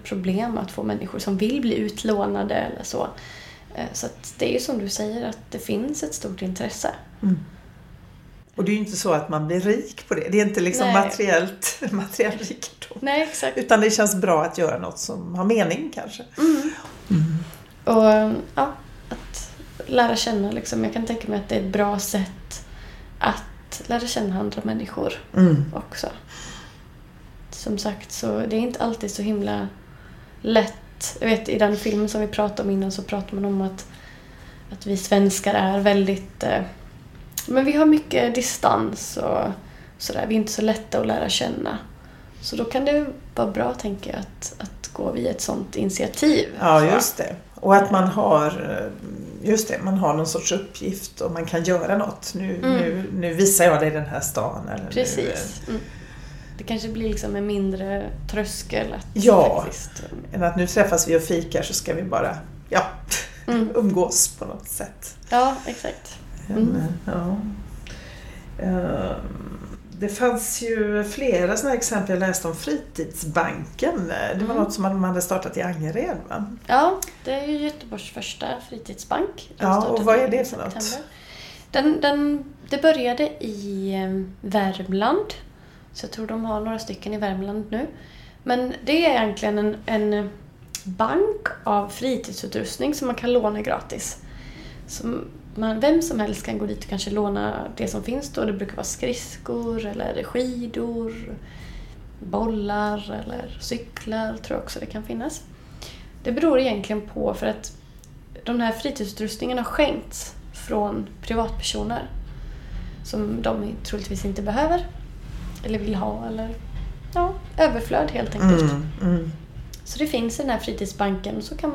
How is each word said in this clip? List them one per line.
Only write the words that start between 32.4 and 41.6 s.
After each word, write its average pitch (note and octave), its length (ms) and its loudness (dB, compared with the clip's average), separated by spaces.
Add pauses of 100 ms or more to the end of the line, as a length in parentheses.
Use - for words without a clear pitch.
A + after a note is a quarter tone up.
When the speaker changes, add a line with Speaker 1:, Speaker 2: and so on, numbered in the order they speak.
Speaker 1:
om G3 80 2
innan G3 220 2
så F#3+ 100 -6
pratar G3 320 -4
man G3 100 -2
om G3 180 2
att, F#3+ 240 -4 (840)
att - 140 -12
vi G3+ 100 2
svenskar G3 580 4
är G3 260 4
väldigt, G3 640 4
eh, - 200 2 (880)
men C4 160 4
vi D4 80 4
har D4+ 140 8
mycket C4 480 6
distans - 840 2
och - 280 2 (540)
sådär. - 300 -2
Vi A3 60 2
är A3 40 6
inte G#3+ 140 0
så G#3 100 -2
lätta A3 380 0
att A3 60 0
lära - 220 0
känna. - 500 -2 (600)